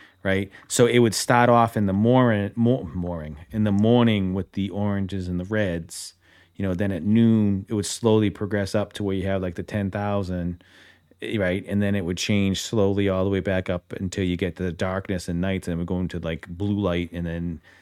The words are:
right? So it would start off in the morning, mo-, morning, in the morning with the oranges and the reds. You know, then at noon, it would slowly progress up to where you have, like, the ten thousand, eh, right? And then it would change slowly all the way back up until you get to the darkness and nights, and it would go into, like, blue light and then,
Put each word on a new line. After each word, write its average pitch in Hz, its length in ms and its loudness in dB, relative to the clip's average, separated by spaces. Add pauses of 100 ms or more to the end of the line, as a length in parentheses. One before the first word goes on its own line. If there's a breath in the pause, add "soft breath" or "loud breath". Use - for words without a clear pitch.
(240 soft breath)
right? 98 280 0 (160 loud breath)
So - 180 4
it 120 140 6
would 113 140 6
start 120 360 4
off 117 280 4
in 104 80 2
the 95 80 2
morning, 110 640 4
mo-, 120 380 2
morning, 85 440 -6 (140)
in 110 120 0
the 107 80 2
morning 107 640 4
with 95 200 -4
the 98 160 -2
oranges 98 580 -4
and 90 120 -4
the 90 60 -6
reds. 92 680 -4 (420 soft breath)
You 98 80 -6
know, 95 100 0
then 101 180 -2
at 82 120 -6
noon, 107 680 4
it 120 40 -6
would 104 120 -2
slowly 110 460 2
progress 101 440 -4
up 104 180 -2
to - 100 -8
where 98 120 -2
you 92 120 -4
have, 95 140 0
like, 90 140 -6
the 92 80 -8
ten 101 260 -4
thousand, 92 760 -4 (580 soft breath)
eh, - 160 -4
right? 95 320 0
And 101 120 0
then 101 140 0
it 98 80 -2
would 87 140 -4
change 98 420 0
slowly 101 480 0
all 95 160 0
the 98 60 0
way 98 100 0
back 92 300 -2
up 87 240 -6
until 95 320 -4
you 90 100 0
get 87 220 -4
to 90 60 -6
the 87 100 -4
darkness 92 560 -4
and 85 100 -2
nights, 95 300 -2
and 87 60 -2
it - 20 -4
would 85 100 -4
go 90 120 -2
into, 90 200 -6
like, 82 300 -8
blue 101 300 -2
light 87 340 -2
and 85 120 -6
then, 85 360 -6 (200 soft breath)